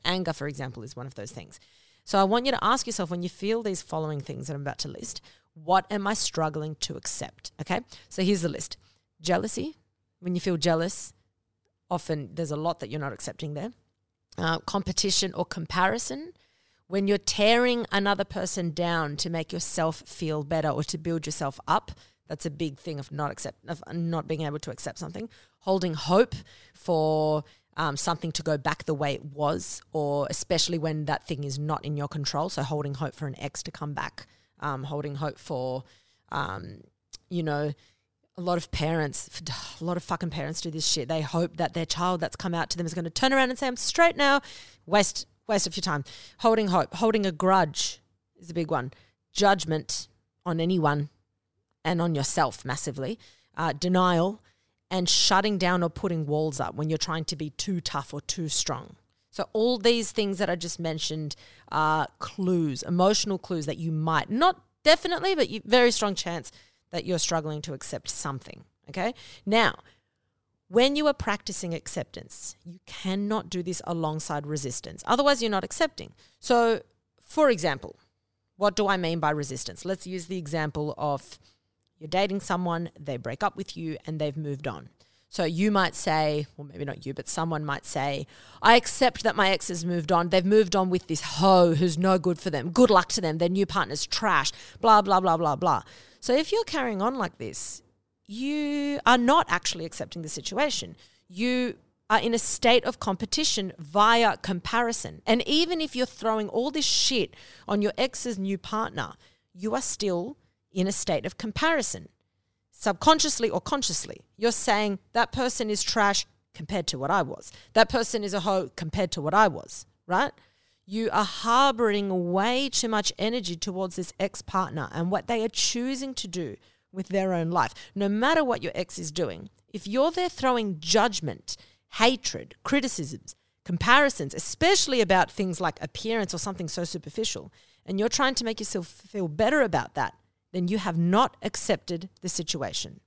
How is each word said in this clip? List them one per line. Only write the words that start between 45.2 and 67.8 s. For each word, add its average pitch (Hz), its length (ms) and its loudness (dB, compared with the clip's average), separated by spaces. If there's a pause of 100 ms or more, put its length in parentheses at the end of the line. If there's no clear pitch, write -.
waste 202 220 2
of 170 100 -6
your 190 40 -6
time. 147 220 -2 (360)
Holding 220 300 4
hope, 175 260 2
holding 214 320 2
a 185 40 0
grudge 180 680 2 (340)
is 170 140 -20
a 170 60 -12
big 160 160 -2
one. 131 220 -4 (380)
Judgment 175 760 2 (360)
on 165 160 -2
anyone 151 500 2 (720)
and 165 180 0
on 170 140 2
yourself 139 500 0
massively. 135 540 -6 (360)
Uh, 160 160 -2
denial 180 680 2 (480)
and 185 180 0
shutting 196 520 4
down 180 240 4
or 170 60 2
putting 165 360 -2
walls 151 340 -2
up - 140 -4
when 156 160 -4
you're 160 80 0
trying 160 260 -4
to 160 120 -4
be 151 160 -8
too - 280 -4
tough - 320 -6
or 143 100 -8
too - 280 -6
strong. - 460 -4 (340)
So - 240 -6
all 233 240 2
these 233 340 2
things 196 280 -2
that 196 100 0
I 175 60 0
just 170 240 -6
mentioned 156 560 -4 (360)
are 156 360 2 (100)
clues, 175 640 -2
emotional 190 560 2
clues 160 300 -4
that 139 100 -4
you 160 140 -4
might, 156 400 0
not 330 320 2 (200)
definitely, 349 520 4
but 285 140 2
you, 220 140 -6
very 240 280 6
strong 202 240 0
chance 170 360 -6 (380)
that 170 160 -6
you're 180 140 0
struggling 151 440 -2
to 160 100 -8
accept - 360 -6